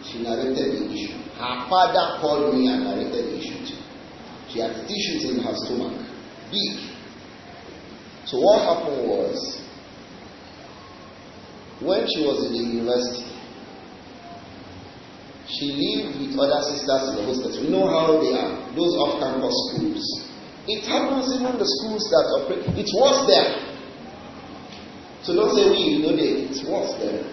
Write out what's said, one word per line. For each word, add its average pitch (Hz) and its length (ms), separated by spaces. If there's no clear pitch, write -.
She 117 160
narrated 127 340
the 135 380
issue. - 240
Her 123 320
father 180 540
called 147 320
me 127 140
and 127 160
narrated - 420
the - 140
issue - 260
too. - 160
She 113 60
had 113 160
tissues 175 440
in 123 100
her 110 140
stomach. - 320
Big. - 260
So 131 120
what 202 240
happened 151 480
was, - 520
when 190 260
she 160 160
was 123 220
in 117 80
the 117 100
university, 123 560
she 143 220
lived 139 480
with 135 200
other 143 220
sisters 135 340
in 135 60
the 131 80
hostels. 127 360
We 143 100
know 190 180
how 160 320
they 127 160
are, - 400
those 165 240
off-campus 131 560
schools. - 320
It 208 160
happens 254 560
even 247 180
the 196 80
schools 214 460
that 156 140
operate. - 320
It's - 240
worse 262 280
there. 170 280
So 170 100
don't 208 220
say, 196 140
"We, - 80
you 151 260
know, - 140
they, - 340
it's - 160
worse 185 320
there." - 340